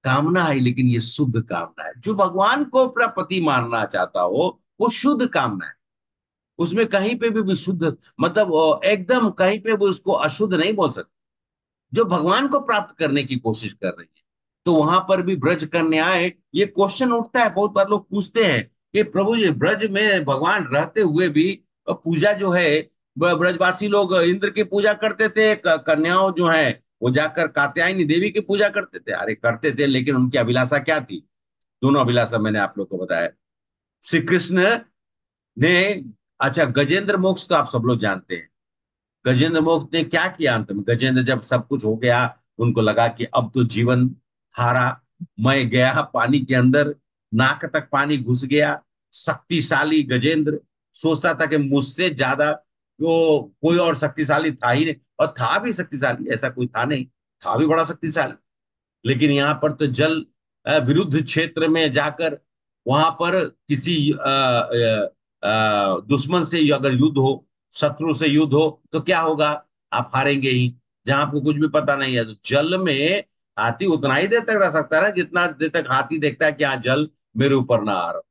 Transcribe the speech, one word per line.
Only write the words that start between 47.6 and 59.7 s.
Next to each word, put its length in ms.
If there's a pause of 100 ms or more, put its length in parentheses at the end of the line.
तक 260
पानी 260
घुस 280
गया। 380 (300)
शक्तिशाली 880
गजेंद्र 560 (340)
सोचता 400
था 120
कि 120
मुझसे 520
ज्यादा 500 (340)
तो 480 (200)
कोई 160
और 200
शक्तिशाली 540
था 200
ही 140
नहीं, 100 (240)
और 80
था 320
भी 140
शक्तिशाली, 560
ऐसा 200
कोई 180
था 180
नहीं, 200 (400)
था 120
भी 80
बड़ा 200
शक्तिशाली। 480 (720)
लेकिन 260
यहाँ 220
पर 180